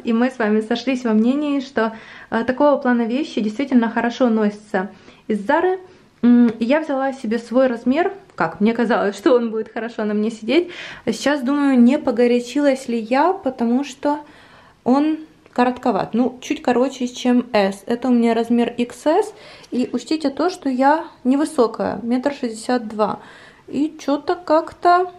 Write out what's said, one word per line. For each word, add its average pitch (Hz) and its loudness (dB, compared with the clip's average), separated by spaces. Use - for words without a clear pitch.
и 233 -2
мы 240 2
с 254 -12
вами 214 2
сошлись 247 -2
во 220 2
мнении, 277 2
что, 220 -2
э, 226 -2
такого 269 2
плана 247 2
вещи 247 -4
действительно 226 0
хорошо 240 0
носятся. 208 -2
Из 202 -2
Зары, 359 2
м, 240 6
я 247 2
взяла 269 -2
себе 226 -4
свой 254 2
размер, 254 0
как 165 -2
мне 226 4
казалось, 202 0
что 247 4
он 233 0
будет 220 -6
хорошо 226 -6
на 208 -2
мне 214 0
сидеть. 277 0
Сейчас 277 -2
думаю, 277 2
не 247 6
погорячилась 247 0
ли 233 -4
я, 262 2
потому 254 -2
что 294 -4
он 294 2
коротковат, 247 -2
ну, 254 -2
чуть - -6
короче, 247 0
чем 247 0
S. 196 0
Это 240 -4
у 254 2
меня 233 4
размер 233 0
X - -6
S, 370 2
и 247 -2
учтите 285 -4
то, 294 -2
что 349 -6
я 269 2
невысокая, 247 0
метр 254 -2
шестьдесят 233 -4
два. 214 -2
И 311 -2
чё-то 294 -2
как-то 349 2